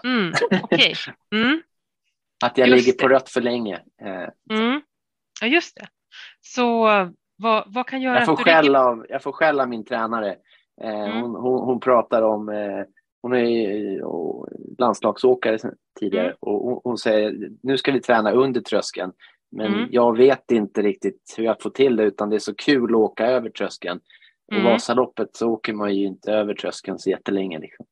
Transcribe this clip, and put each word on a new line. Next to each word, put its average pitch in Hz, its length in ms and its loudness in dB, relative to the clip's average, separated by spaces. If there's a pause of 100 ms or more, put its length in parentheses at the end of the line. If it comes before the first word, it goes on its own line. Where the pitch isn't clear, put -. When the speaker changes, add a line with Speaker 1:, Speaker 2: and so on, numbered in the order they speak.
Speaker 1:
Mm, 220 280 -2 (300)
okej. 170 320 2 (180)
Speaker 2:
<laughs> - 220 -12
Speaker 1:
Mm. 254 280 0 (840)
Speaker 2:
Att 123 140 -2
jag 123 100 6
Speaker 1:
Just 127 180 6
Speaker 2:
ligger 127 120 2
på 131 100 2
Speaker 1:
det. 131 60 4
Speaker 2:
rött 131 140 2
för - 120 -4
länge. 117 340 -4 (280)
Eh, 92 260 -10 (220)
så. 220 120 -4
Speaker 1:
Mm. 262 200 -2 (580)
Ja, - 60 -2
just 320 300 -2
det. - 120 -20 (520)
Så 233 420 -2 (540)
vad, 214 380 -2
vad 247 120 -4
kan 262 160 -8
göra 254 160 0
Speaker 2:
Jag 240 80 2
får 160 60 4
Speaker 1:
att 147 60 0
du - 60 -2
ligger 165 180 6
Speaker 2:
skäll 139 140 4
av, 120 320 2
jag 135 140 -8
får 139 100 -8
skäll 151 280 0
av 131 80 -2
min 113 160 -8
tränare. 113 520 -4 (460)
Eh, 110 80 -8
Speaker 1:
Mm. 107 320 -6
Speaker 2:
hon, 120 120 -8
hon, 127 300 -2
hon 123 160 -2
pratar 120 420 2
om, 107 260 0
eh, 101 340 -6 (400)
hon 120 120 -6
är 123 100 2
ju, 104 580 -2
och - 460 -8 (300)
landslagsåkare 117 800 0
sen - 160 -10 (260)
tidigare, 95 260 -2
Speaker 1:
Mm. - 140 -6
Speaker 2:
och - 220 -4
hon, 123 220 -4
hon 120 140 -4
säger, 107 360 2 (280)
"Nu 131 160 0
ska 139 140 0
vi 123 80 0
träna 110 320 2
under 123 280 2
tröskeln." 92 520 -4 (400)
Men 110 220 -6
Speaker 1:
Mm. 233 180 -4
Speaker 2:
jag 120 240 4
vet 131 340 4
inte 107 320 0
riktigt 101 560 -4
hur 113 60 -2
jag 110 180 0
får 104 80 -6
till 135 260 2
det, 110 80 2
utan 104 260 -2
det 107 60 0
är 101 40 -2
så 101 140 -8
kul 123 400 2
att - 60 4
åka 110 260 0
över 120 240 0
tröskeln. 90 500 -8 (460)
Och - 60 -16
Speaker 1:
Mm. 208 120 0
Speaker 2:
Vasaloppet, 117 720 0
så 117 140 -2
åker 110 220 -4
man 104 240 -2
ju 98 100 0
inte 95 260 -6
över 104 220 0
tröskeln 90 440 -8
så - 120 -4
jättelänge, 92 480 -4
liksom. - 340 -18